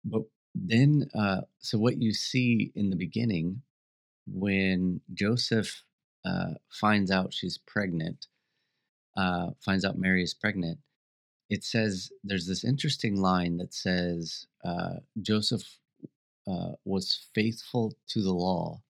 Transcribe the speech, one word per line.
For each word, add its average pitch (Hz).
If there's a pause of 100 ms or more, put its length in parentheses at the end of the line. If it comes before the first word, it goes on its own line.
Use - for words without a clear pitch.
But 110 (320)
then, 123
uh, 98 (160)
so -
what 123
you 107
see 120
in 101
the 95
beginning, 92 (640)
when 95 (100)
Joseph, 107 (400)
uh, 90 (140)
finds 104
out 92
she's -
pregnant, 87 (880)
uh, 90
finds 95
out 90
Mary 92
is 87
pregnant, 90 (720)
it 104
says, 104 (120)
there's 95
this 92
interesting 123
line 90
that 90
says, 87 (180)
uh, 87 (200)
Joseph, 107 (640)
uh, 87 (120)
was -
faithful 113 (120)
to 110
the 95
law 87